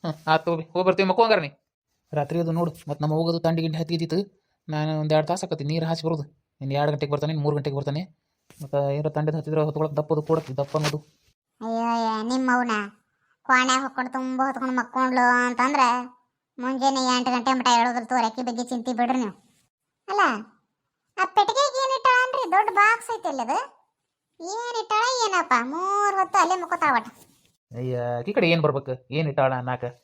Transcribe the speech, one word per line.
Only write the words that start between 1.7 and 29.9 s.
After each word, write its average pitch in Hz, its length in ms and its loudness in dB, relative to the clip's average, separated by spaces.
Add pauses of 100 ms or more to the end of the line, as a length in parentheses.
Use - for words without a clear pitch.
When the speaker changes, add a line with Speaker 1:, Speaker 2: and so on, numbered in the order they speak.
Speaker 1:
ರಾತ್ರಿ 151 260 -2
ಅದು 170 120 -2
ನೋಡು, 165 200 0 (180)
ಮತ್ತ್ 147 140 -6
ನಮ್ಮ 151 100 0
ಹೋಗೋದು 165 260 0
ತಂಡಿ 165 220 0
ಗಿಂಡಿ 160 160 -4
ಹತ್ತಿದ್ದಿತ್ತು. 165 420 -2 (480)
ನಾನು 151 240 -2 (100)
ಒಂದ್ 156 120 0
ಎರಡ್ 151 140 4
ತಾಸು 185 180 -2
ಆಕತಿ 160 180 -6
ನೀರ್ 160 220 -2
ಹಾಸಿ 160 220 -4
ಬರೋದು. 156 180 -4 (360)
ಇನ್ 135 100 -6
ಎರಡ್ 147 200 2
ಗಂಟೆಗೆ 143 200 -2
ಬರ್ತಾನೆ, 147 220 -2
ಇನ್ 147 120 -2
ಮೂರ್ 147 100 2
ಗಂಟೆಗೆ 139 240 -2
ಬರ್ತಾನೆ. 143 220 -4 (580)
ಮತ್ತ 143 160 -8 (140)
ಏನಾರ 151 200 -2
ತಂಡದ 151 280 -2
ಹತ್ತಿದ್ರೆ 156 240 -2
ಹೊತ್ಕೊಳಕ್ 151 360 -2
ದಪ್ಪದು 151 240 0
ಕೂಡಕ್ಕೆ 160 320 -2
ದಪ್ಪ 139 220 -4
ಅನ್ನೋದು. 147 240 0 (640)
Speaker 2:
ಅಯ್ಯೋ, 226 260 -4
ಅಯ್ಯೋ, 233 260 0 (100)
ನಿಮ್ಮ 254 280 0
ಅವ್ನ 240 240 2 (720)
ಕೋಣೆ 254 340 4
ಹೊಕ್ಕೊಂಡು 254 320 -6
ತುಂಬ 262 320 -4
ಹೊತ್ಕೊಂಡು 254 320 -2
ಮಕ್ಕೊಂಡ್ಲು 254 500 2 (120)
ಅಂತಂದ್ರೆ 247 500 2 (720)
ಮುಂಜಾನೆ 262 500 0
ಎಂಟು 254 240 2
ಗಂಟೆ 247 220 0
ಮಟ 254 140 0
ಹೇಳೋದ್ರ 240 380 2
ತೋರ್ 240 200 0
ಅಕ್ಕಿ 226 180 -4
ಬಗ್ಗೆ 240 200 -4
ಚಿಂತೆ 240 300 -6
ಬಿಡ್ರಿ 240 260 0
ನೀವು. 214 140 -4 (760)
ಅಲ್ಲ, 403 140 0 (960)
ಆ 381 80 0
ಪೆಟ್ಟಿಗೆಗೆ 508 560 2
ಏನ್ 539 140 0
ಇಟ್ಟಾಳ 508 260 4
ಅನ್ರಿ? 508 300 -2
ದೊಡ್ಡ 415 240 4
ಬಾಕ್ಸ್ 440 360 4
ಐತೆ 440 180 -6
ಅಲ್ಲ 269 120 -6
ಅದು? 247 160 -2 (800)
ಏನ್ 453 380 -6
ಇಟ್ಟಾಳ 440 260 0 (180)
ಏನಪ್ಪ? 359 320 0 (120)
ಮೂರ್ 392 500 -2
ಹೊತ್ತು 381 220 0
ಅಲ್ಲೇ 359 180 4
ಮಕ್ಕೋತಾಳ 339 400 0
ಒಟ್ಟು. 226 160 -4 (600)
Speaker 1:
ಅಯ್ಯ, 127 260 -6 (160)
ಆಕಿ 120 200 -6
ಕಡೆ 196 160 4
ಏನ್ 165 120 4
ಬರ್ಬೇಕು? 135 320 0 (160)
ಏನ್ 151 180 -2
ಇಟ್ಟಾಳ 135 260 2
ಅನ್ನಾಕ? 127 300 -4 (200)